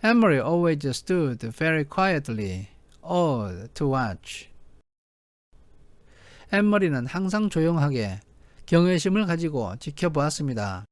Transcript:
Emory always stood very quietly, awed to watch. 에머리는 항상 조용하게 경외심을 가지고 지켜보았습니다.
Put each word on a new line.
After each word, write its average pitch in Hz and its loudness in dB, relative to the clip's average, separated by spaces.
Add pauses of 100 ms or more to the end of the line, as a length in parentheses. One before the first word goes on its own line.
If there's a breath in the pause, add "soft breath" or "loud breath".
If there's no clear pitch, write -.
Emory 214 6
always 156 2
stood 135 -2
very 160 0
quietly, 120 -2 (340)
awed 120 -2
to 139 0
watch. 113 -6 (2000 loud breath)
에머리는 196 2
항상 190 -2
조용하게 143 0 (460 soft breath)
경외심을 185 2
가지고 151 -2
지켜보았습니다. 139 -2